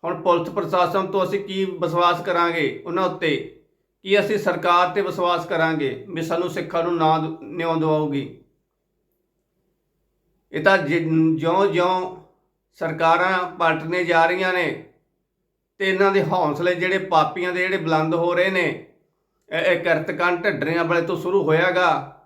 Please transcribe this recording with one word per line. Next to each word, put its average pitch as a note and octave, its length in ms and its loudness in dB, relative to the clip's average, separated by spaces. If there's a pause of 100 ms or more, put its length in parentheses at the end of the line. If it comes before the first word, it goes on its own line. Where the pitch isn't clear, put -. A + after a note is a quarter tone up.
ਹੁਣ E3+ 180 -4
ਪੁਲਿਸ F3 260 2
ਪ੍ਰਸ਼ਾਸਨ F#3 580 0
ਤੋਂ F#3+ 180 0
ਅਸੀਂ G3 160 -2
ਕੀ F#3+ 240 -4
ਵਿਸ਼ਵਾਸ F3 560 0
ਕਰਾਂਗੇ E3+ 680 0
ਉਹਨਾਂ F3+ 180 -2
ਉੱਤੇ? D#3+ 320 -2 (680)
ਕੀ G3 160 4
ਅਸੀਂ G3+ 180 0
ਸਰਕਾਰ F3 500 2
'ਤੇ G3+ 140 -2
ਵਿਸ਼ਵਾਸ F3 440 -2
ਕਰਾਂਗੇ D#3+ 640 -2
ਵੀ E3 140 -6
ਸਾਨੂੰ E3+ 280 -2
ਸਿੱਖਾਂ E3+ 340 -4
ਨੂੰ F3 120 -2
ਨਾ D#3 220 2
ਦ-, D#3+ 240 -6
ਨਿਆਂ E3 340 -4
ਦਿਵਾਊਗੀ? D3+ 480 0 (2250)
ਇਹ D#3 120 -4
ਤਾਂ G3 140 6
ਜਿ-, D#3+ 580 2
ਜਿਉਂ-ਜਿਉਂ F3+ 800 0 (640)
ਸਰਕਾਰਾਂ E3 600 2 (180)
ਪਲਟਨੇ E3 480 0
ਜਾ E3 220 4
ਰਹੀਆਂ F#3 260 0
ਨੇ F3+ 160 0 (1120)
ਤੇ F#3+ 80 0
ਇਹਨਾਂ F#3+ 240 4
ਦੇ G3 100 2
ਹੌਸਲੇ E3 520 0
ਜਿਹੜੇ F#3 240 -2
ਪਾਪੀਆਂ F3 540 0
ਦੇ F3+ 80 -4
ਜਿਹੜੇ F3+ 160 -2
ਬੁਲੰਦ D#3+ 380 0
ਹੋ E3+ 200 0
ਰਹੇ F#3 160 2
ਨੇ, F3+ 140 0 (840)
ਇਹ, D#3+ 80 -4
ਇਹ F3 220 2
ਕਿਰਤਕਾਂਡ E3 640 0
ਢੱਡਰੀਆਂ E3 400 0
ਵਾਲੇ E3+ 180 2
ਤੋਂ E3+ 140 -2
ਸ਼ੁਰੂ F#3 280 0
ਹੋਇਆ E3 260 4
ਗਾ। E3+ 560 0